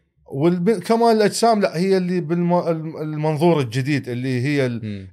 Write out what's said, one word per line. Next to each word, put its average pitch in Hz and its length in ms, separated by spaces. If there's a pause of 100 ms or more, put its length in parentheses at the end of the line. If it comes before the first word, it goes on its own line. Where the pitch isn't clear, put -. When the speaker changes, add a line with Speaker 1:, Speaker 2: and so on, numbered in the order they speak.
(260)
Speaker 1:
والب-، 175 440
كمال 226 460
الأجسام، 214 440
لا، - 180
هي 190 180
اللي 180 240
بالم-، 175 480
الم-، 160 280
المنظور 156 640
الجديد 131 480
اللي 123 340
هي 139 240
ال-، 117 180
Speaker 2:
مم. 98 280